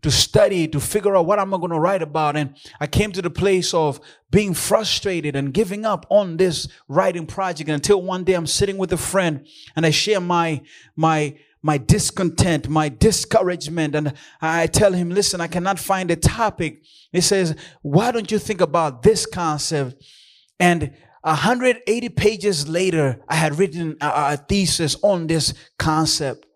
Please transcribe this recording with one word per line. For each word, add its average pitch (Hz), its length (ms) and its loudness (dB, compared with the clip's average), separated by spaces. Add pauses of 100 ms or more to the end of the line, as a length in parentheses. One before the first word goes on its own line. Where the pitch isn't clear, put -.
to 156 80 -2
study, 190 600 2
to 151 100 -4
figure 196 360 0
out 175 100 4
what 202 120 2
am 196 160 -2
I 185 40 -2
gonna 170 220 -2
write 180 220 2
about. 151 360 -2
And 143 180 -4 (240)
I 151 80 -4
came 208 240 0
to 185 100 -8
the 175 80 -2
place 185 440 0
of 156 260 0 (320)
being 196 220 4
frustrated 175 840 -2
and 139 180 -2
giving 202 320 -2
up 208 240 -2
on 185 280 2
this 175 300 0 (200)
writing 175 400 0
project, 170 420 -6
until 185 320 2
one 185 220 -6
day 180 100 2
I'm 170 140 -2
sitting 196 300 -2
with 185 160 -2
a 175 40 -2
friend 165 480 -2 (300)
and 160 100 0
I 160 60 4
share 202 300 0
my, 170 400 0 (340)
my, 156 420 0 (240)
my 151 160 0
discontent, 170 920 0
my 151 200 0
discouragement. 165 1040 0
And 151 200 0 (280)
I 165 240 0
tell 190 280 4
him, 180 180 -2
"Listen, 190 300 0
I 170 60 -4
cannot 180 300 -2
find 185 320 -2
a 170 60 2
topic." 180 680 -2 (300)
He 180 100 0
says, 180 340 0 (280)
"Why 185 280 2
don't 226 200 -4
you 214 80 0
think 190 220 -4
about 151 420 -2
this 208 240 4
concept?" 151 760 -4 (560)
And 170 340 2 (300)
a 156 120 2
hundred 240 500 2
eighty 233 240 -2
pages 180 580 0
later, 160 640 0
I 156 60 0
had 156 240 0
written 165 420 -2
a, 143 100 -2 (220)
a 143 40 -4
thesis 170 680 0
on 180 240 2
this 160 260 0 (240)
concept. 156 800 -2